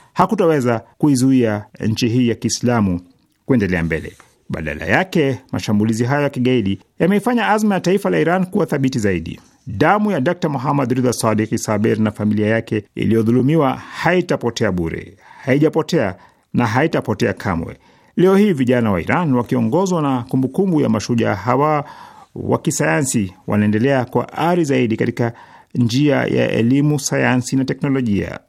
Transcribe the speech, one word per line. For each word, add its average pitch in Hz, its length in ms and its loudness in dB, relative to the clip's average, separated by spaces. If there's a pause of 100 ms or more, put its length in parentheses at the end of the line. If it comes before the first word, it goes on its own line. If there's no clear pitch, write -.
(120)
hakutaweza 160 680 2 (200)
kuizuia 127 680 4 (160)
nchi 110 280 0
hii 120 200 2
ya 110 60 0
Kiislamu 107 680 0 (460)
kuendelea 95 360 2
mbele. 80 300 -4 (360)
Badala 78 360 -6
yake, 139 540 0 (140)
mashambulizi 110 520 0
hayo 143 180 0
ya 143 80 0
kigaidi 120 480 0 (200)
yameifanya 202 500 0
azma 214 260 2
ya 180 60 0
taifa 190 300 0
la 170 80 0
Iran 175 280 0
kuwa 180 200 -2
thabiti 135 320 -2
zaidi. 92 420 -2 (260)
Damu 190 440 2
ya 170 100 0
Dokta 175 280 -2
Muhammad 143 440 -2
Ridha 123 200 2
Sadiki 107 460 0
Sabir 107 420 0
na 107 100 2
familia 104 360 0
yake 113 380 -2 (100)
iliyodhulumiwa 127 800 2
haitapotea 127 1000 -2
bure, 82 440 -6 (280)
haijapotea 151 680 0 (400)
na 123 120 2
haitapotea 120 680 -2
kamwe. 82 440 -6 (400)
Leo 185 200 4
hii 202 160 4
vijana 123 400 2
wa 87 80 0
Iran 147 340 0
wakiongozwa 131 680 0
na 131 260 -2
kumbukumbu 147 520 0
ya 127 80 2
mashujaa 110 460 0
hawa 139 500 0 (500)
wa 98 240 -2
kisayansi 147 760 -2 (140)
wanaendelea 110 580 2
kwa - 280 -4
ari 175 320 0
zaidi 127 320 0
katika 117 360 -2 (440)
njia 127 400 2
ya 123 340 0
elimu, 139 500 2
sayansi 127 560 0
na 131 80 0
teknolojia. 127 760 -2 (100)